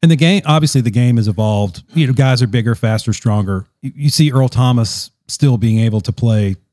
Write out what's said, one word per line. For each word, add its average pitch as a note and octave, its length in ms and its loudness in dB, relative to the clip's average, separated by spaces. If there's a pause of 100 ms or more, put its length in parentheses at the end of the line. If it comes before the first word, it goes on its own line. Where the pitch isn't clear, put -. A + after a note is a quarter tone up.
And E3 80 4
the D#3+ 60 4
game, E3+ 300 2
obviously D3+ 340 2
the A#2 100 0
game B2 280 2
has G#2+ 100 0
evolved. G#2 540 -2 (100)
You D#3+ 140 0
know, B2+ 80 0
guys B2+ 280 2
are B2 40 2
bigger, A2+ 280 -2
faster, A2 380 -2
stronger. G2+ 540 -2 (160)
You, C3+ 120 -10
you C#3+ 140 -2
see D3 240 0
Earl C3 160 2
Thomas A#2+ 600 -2 (180)
still B2+ 300 0
being A2 220 0
able A2 200 0
to A2 120 -6
play G#2+ 440 -2 (160)